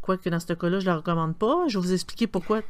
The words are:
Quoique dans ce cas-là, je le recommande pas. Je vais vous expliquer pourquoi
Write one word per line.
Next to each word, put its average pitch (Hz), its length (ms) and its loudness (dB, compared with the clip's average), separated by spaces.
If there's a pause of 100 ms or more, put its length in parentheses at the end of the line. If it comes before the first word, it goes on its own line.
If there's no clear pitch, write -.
Quoique 185 280 -2
dans 170 120 0
ce 175 120 -4
cas-là, 175 280 0
je 190 60 0
le 175 100 4
recommande 160 420 0
pas. 320 300 2
Je 202 100 0
vais 180 80 0
vous 180 60 2
expliquer 185 340 -2
pourquoi 214 440 0